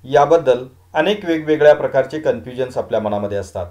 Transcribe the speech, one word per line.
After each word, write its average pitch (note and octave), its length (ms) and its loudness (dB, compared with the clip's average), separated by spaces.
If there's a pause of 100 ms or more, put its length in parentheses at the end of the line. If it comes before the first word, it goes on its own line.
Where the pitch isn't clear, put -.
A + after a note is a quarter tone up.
याबद्दल C3+ 600 2 (280)
अनेक F#3 300 -2
वेगवेगळ्या D3+ 500 4
प्रकारचे C3+ 460 -2
कन्फ्युजन्स B2 580 -4
आपल्या A2 220 -4
मनामध्ये G#2 380 -4
असतात. F#2 320 -10